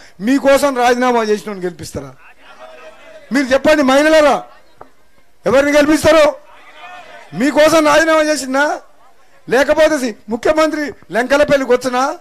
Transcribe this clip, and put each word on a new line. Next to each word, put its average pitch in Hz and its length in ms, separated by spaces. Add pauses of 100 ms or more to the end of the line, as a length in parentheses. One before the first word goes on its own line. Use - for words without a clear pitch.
(280)
మీకోసం 269 440 (100)
రాజీనామా 247 480
చేసిన 208 200
వాడిని 190 180
గెలిపిస్తారా? 139 440 (1200)
మీరు 262 200
చెప్పండి 294 380
మహిళలారా, 294 460 (1080)
ఎవరిని 277 320
గెలిపిస్తారు? 302 480 (1120)
మీకోసం 302 420 (100)
రాజీనామా 311 400
చేసినా? 269 320 (840)
లేకపోతే 302 540
సి-, 226 160 (160)
ముఖ్యమంత్రి 311 500 (320)
లెంకలపల్లికి 269 600
వచ్చినా, 247 260 (200)